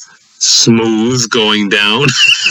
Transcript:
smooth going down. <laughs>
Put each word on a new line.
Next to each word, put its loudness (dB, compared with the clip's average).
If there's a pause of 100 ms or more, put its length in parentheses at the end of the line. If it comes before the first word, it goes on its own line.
(400)
smooth 0
going 0
down. 0
<laughs> -4 (340)